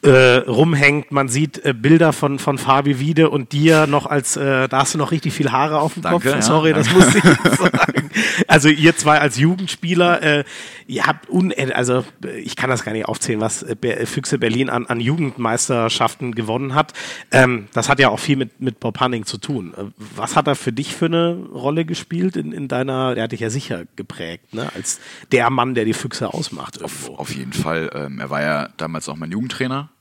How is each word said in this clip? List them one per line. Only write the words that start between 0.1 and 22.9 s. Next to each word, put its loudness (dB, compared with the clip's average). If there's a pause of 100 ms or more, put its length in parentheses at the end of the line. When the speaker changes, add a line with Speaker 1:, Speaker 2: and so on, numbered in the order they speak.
Speaker 1:
rumhängt. 4
Man 0
sieht, -2
äh, 2
Bilder 4
von, 0
von -2
Fabi 2
Wiede 4
und -4
dir 6
noch 0
als, -2
äh, 0
da 0
hast 0
du -4
noch -2
richtig -4
viel -2
Haare 0
auf -2
dem -12
Speaker 2:
Danke, 0
Speaker 1:
Kopf. 2
Speaker 2:
ja, 0
Speaker 1:
Sorry, 4
das 2
Speaker 2:
danke. 8
Speaker 1:
muss 4
ich 4
Speaker 2:
<laughs> 4
Speaker 1:
sagen. 0 (360)
Also 6
ihr 6
zwei 4
als 0
Jugendspieler, 0
äh, 2 (420)
ihr -4
habt -4
un-, 2 (180)
also, 0 (180)
äh, -10
ich -10
kann -4
das -2
gar -8
nicht -6
aufzählen, -4
was, -4
äh, -8
Be-, -4
Füchse -6
Berlin -2
an, -4
an -4
Jugendmeisterschaften -2
gewonnen -4
hat. 0 (380)
Ähm, 4
das -2
hat 2
ja 6
auch -4
viel 0
mit, -6
mit -6
Bob -6
Hanning -2
zu -10
tun. -8
Äh, -10 (300)
was -4
hat 2
er 2
für -6
dich -6
für -2
eine 0 (200)
Rolle -2
gespielt -6
in, -6
in -10
deiner, -2